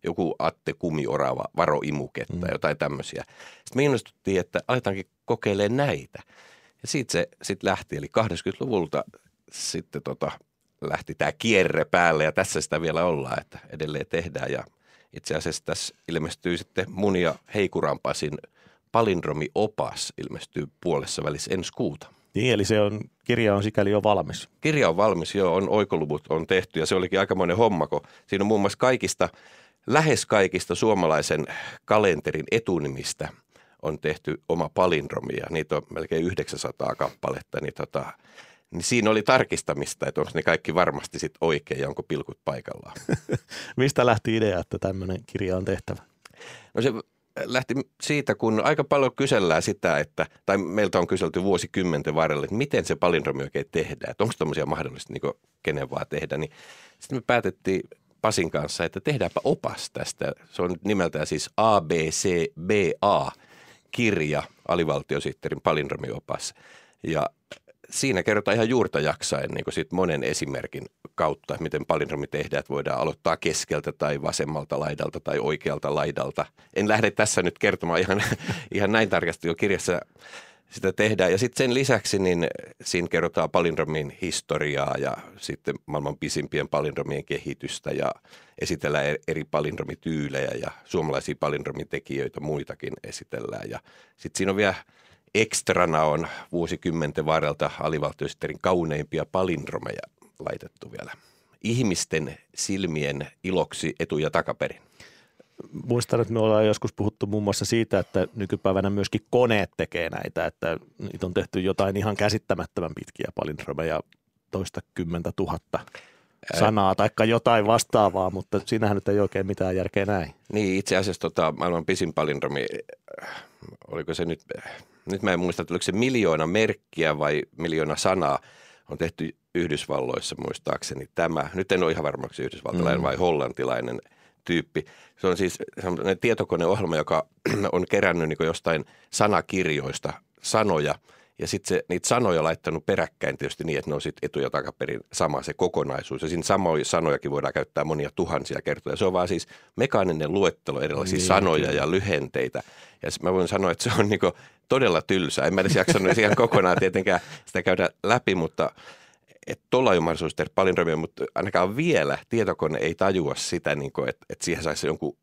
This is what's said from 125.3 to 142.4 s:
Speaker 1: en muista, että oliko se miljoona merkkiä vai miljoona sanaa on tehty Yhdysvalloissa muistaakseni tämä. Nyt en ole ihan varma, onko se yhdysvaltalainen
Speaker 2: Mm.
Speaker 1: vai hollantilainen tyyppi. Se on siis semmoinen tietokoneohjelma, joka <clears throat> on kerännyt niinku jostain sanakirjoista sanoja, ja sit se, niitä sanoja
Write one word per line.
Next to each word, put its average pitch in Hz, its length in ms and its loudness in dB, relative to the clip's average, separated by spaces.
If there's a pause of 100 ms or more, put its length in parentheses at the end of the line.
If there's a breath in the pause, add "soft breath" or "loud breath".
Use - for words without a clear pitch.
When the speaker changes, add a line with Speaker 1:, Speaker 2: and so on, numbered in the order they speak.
Speaker 1:
en 85 60 2
muista, 90 220 0
että 85 120 -4
oliko 87 100 -2
se - 80 -2
miljoona 98 560 2
merkkiä 87 720 0
vai 76 220 2 (160)
miljoona 80 380 -2
sanaa 82 440 2 (500 loud breath)
on 71 80 -10
tehty 82 380 -4 (200)
Yhdysvalloissa 71 800 -2 (100)
muistaakseni - 600 -6 (100)
tämä. 80 380 0
Nyt 92 180 -2
en 92 120 4
ole 80 80 2
ihan 80 120 -2
varma, 67 200 -4
onko 65 100 -10
se 65 100 -8
yhdysvaltalainen 65 560 0
Speaker 2:
Mm. 67 40 -2
Speaker 1:
vai 67 120 0
hollantilainen 64 840 0 (420 soft breath)
tyyppi. 82 420 -2 (360 loud breath)
Se 95 60 2
on 87 100 2
siis 92 200 -2 (240)
semmoinen 92 380 0
tietokoneohjelma, 90 800 2
joka 76 300 0 (220)
<clears throat> 101 220 0
on 90 180 0
kerännyt 87 400 2
niinku 76 140 -2
jostain 80 420 0 (240 soft breath)
sanakirjoista 82 1040 0 (280)
sanoja, 82 540 2 (440 soft breath)
ja 80 80 -6
sit - 180 -4
se, - 240 0
niitä 90 180 -2
sanoja 101 360 4